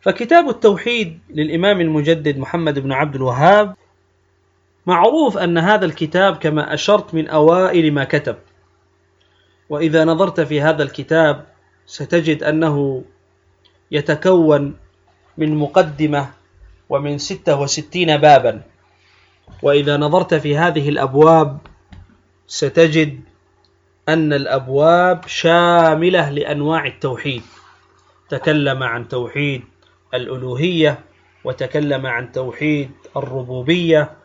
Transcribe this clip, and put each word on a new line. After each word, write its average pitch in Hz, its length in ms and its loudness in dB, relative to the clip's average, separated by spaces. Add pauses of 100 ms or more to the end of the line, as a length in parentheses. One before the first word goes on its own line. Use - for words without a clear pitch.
فكتاب 240 480 2
التوحيد 208 680 -2 (120)
للإمام 165 500 0
المجدد 151 580 0
محمد 151 400 -4
بن 135 140 -6
عبد 139 220 -4
الوهاب 156 600 2 (1120)
معروف 208 520 2
أن 170 200 0
هذا 185 260 2
الكتاب 170 520 0
كما 151 380 -4
أشرت - 400 0
من 156 140 -4
أوائل 165 640 2
ما 143 120 0
كتب، 139 320 -4 (1300)
وإذا 156 360 0
نظرت 170 360 0
في 147 200 -2
هذا 151 220 2
الكتاب 143 640 0 (400)
ستجد 151 560 -4
أنه 143 600 -2 (840)
يتكون 151 880 2 (600)
من 156 180 -2
مقدمة 147 760 -2 (580)
ومن 143 300 -4
ستة 147 420 -2
وستين 151 560 -2
بابًا، 127 460 6 (1000)
وإذا 143 340 2
نظرت 160 380 0
في 147 220 -2
هذه 156 320 0
الأبواب 147 680 4 (880)
ستجد 151 720 0 (880)
أن 156 240 0
الأبواب 143 960 2
شاملة 170 1040 2
لأنواع 147 560 -4
التوحيد، 127 560 -8 (840)
تكلم 139 540 -2
عن 120 260 -6
توحيد 127 540 -6 (520)
الألوهية، 131 840 -2 (460)
وتكلم 135 600 -4
عن 120 260 -8
توحيد 139 580 -6 (260)
الربوبية 139 920 -2 (140)